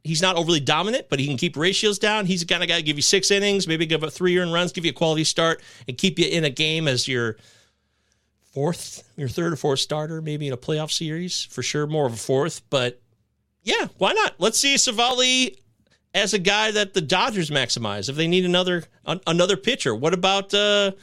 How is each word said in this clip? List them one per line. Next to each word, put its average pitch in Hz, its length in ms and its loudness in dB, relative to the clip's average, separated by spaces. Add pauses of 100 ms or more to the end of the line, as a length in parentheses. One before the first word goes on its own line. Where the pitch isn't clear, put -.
he's 156 180 -2
not 185 160 2
overly 165 240 2
dominant, 175 480 0
but 143 100 0
he 135 80 0
can 139 100 -4
keep 165 200 -2
ratios 196 420 0
down. 214 260 0
He's 180 140 0
the 170 60 -4
kind 175 180 0
of 170 60 -4
guy 170 80 2
to 165 60 -2
give 151 120 0
you 147 60 -4
six 190 300 2
innings, 202 360 2
maybe 160 180 0
give 156 180 -2
up 151 100 -6
three 180 240 2
earned 175 160 0
runs, 170 180 0
give 170 140 -6
you 160 60 2
a - 20 -10
quality 156 320 2
start, 165 360 0 (260)
and 127 100 -10
keep - 200 0
you 170 100 4
in 160 180 0
a 147 40 2
game 156 380 0
as 127 200 0
your 120 280 -2 (1160)
fourth, 156 500 -4 (140)
your 143 120 -4
third 170 240 -2
or 139 40 -6
fourth 139 220 0
starter, 156 420 -4
maybe 151 260 -6
in 131 60 -4
a 120 40 -6
playoff 151 340 -4
series. 170 600 -4
For 127 100 -8
sure, 147 240 -2
more 151 220 0
of 117 60 0
a 113 40 -8
fourth. 143 520 -2
But, 123 320 0 (600)
yeah, 320 240 0 (100)
why 214 160 2
not? 415 260 0
Let's - 180 2
see 277 180 2
Civale 254 840 2 (560)
as 202 200 0
a 208 60 2
guy 208 320 2
that 208 220 -2
the 185 80 0
Dodgers 185 500 0
maximize 117 580 -2
if 135 60 -6
they 160 120 0
need 185 180 2
another 180 400 0 (200)
an-, 170 220 -4
another 175 300 4
pitcher. 208 360 0
What 143 200 0
about, 196 400 0
uh, 202 380 2 (120)